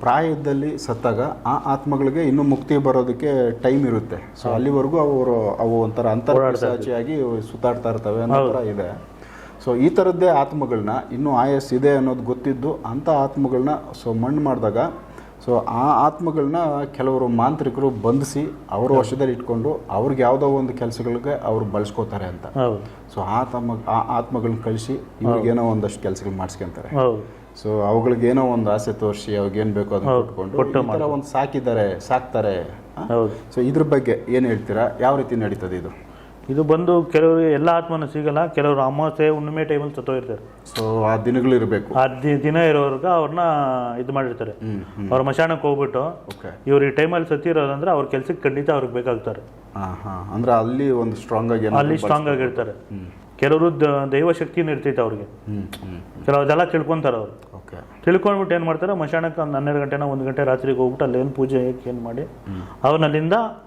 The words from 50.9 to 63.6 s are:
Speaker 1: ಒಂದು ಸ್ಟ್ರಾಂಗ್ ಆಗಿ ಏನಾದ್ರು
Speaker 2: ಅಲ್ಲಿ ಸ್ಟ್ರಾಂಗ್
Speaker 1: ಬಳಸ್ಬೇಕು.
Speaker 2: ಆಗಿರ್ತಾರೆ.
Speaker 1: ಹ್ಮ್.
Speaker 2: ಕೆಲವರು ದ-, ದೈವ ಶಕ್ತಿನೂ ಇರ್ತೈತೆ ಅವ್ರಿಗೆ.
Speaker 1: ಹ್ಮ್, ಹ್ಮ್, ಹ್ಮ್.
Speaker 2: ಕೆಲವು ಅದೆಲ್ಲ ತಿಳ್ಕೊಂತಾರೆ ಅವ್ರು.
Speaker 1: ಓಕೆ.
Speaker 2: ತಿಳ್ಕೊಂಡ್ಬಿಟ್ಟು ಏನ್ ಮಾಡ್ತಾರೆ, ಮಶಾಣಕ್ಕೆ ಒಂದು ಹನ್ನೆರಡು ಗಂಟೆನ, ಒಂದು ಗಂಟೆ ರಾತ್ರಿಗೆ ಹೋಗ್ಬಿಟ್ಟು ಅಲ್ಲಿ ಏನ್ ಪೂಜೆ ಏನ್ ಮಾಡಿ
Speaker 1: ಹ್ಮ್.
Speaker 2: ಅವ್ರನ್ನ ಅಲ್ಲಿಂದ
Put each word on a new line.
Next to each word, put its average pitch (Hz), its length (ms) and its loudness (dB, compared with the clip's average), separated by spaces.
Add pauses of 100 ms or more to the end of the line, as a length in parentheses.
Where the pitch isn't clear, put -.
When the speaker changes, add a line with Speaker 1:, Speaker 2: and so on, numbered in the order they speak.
Speaker 1:
ಒಂದು 117 260 0
ಸ್ಟ್ರಾಂಗ್ 117 360 -2
ಆಗಿ 110 80 0
ಏನಾದ್ರು 107 180 2
Speaker 2:
ಅಲ್ಲಿ 151 200 2
ಸ್ಟ್ರಾಂಗ್ 151 280 0
Speaker 1:
ಬಳಸ್ಬೇಕು. 127 340 0
Speaker 2:
ಆಗಿರ್ತಾರೆ. 104 360 -8
Speaker 1:
ಹ್ಮ್. 92 100 -12 (300)
Speaker 2:
ಕೆಲವರು 156 440 4
ದ-, 139 320 2
ದೈವ 160 200 4
ಶಕ್ತಿನೂ 165 400 -2
ಇರ್ತೈತೆ 131 300 0
ಅವ್ರಿಗೆ. 107 200 -2
Speaker 1:
ಹ್ಮ್, 104 400 -10
ಹ್ಮ್, 92 320 -12
ಹ್ಮ್. 87 300 -16
Speaker 2:
ಕೆಲವು 143 160 4
ಅದೆಲ್ಲ 151 240 4
ತಿಳ್ಕೊಂತಾರೆ 151 520 0
ಅವ್ರು. 110 400 -10
Speaker 1:
ಓಕೆ. - 480 -18
Speaker 2:
ತಿಳ್ಕೊಂಡ್ಬಿಟ್ಟು 190 500 2
ಏನ್ 165 100 0
ಮಾಡ್ತಾರೆ, 165 300 0
ಮಶಾಣಕ್ಕೆ 165 460 -2
ಒಂದು 147 140 -2
ಹನ್ನೆರಡು 143 260 0
ಗಂಟೆನ, 143 220 -2
ಒಂದು 135 220 -2
ಗಂಟೆ 135 200 -2
ರಾತ್ರಿಗೆ 131 340 2
ಹೋಗ್ಬಿಟ್ಟು 127 260 2
ಅಲ್ಲಿ 127 140 0
ಏನ್ 139 140 0
ಪೂಜೆ 131 540 0
ಏನ್ 123 160 -6
ಮಾಡಿ 117 200 -8
Speaker 1:
ಹ್ಮ್. 95 400 -12 (220)
Speaker 2:
ಅವ್ರನ್ನ 156 200 4
ಅಲ್ಲಿಂದ 156 280 0 (340)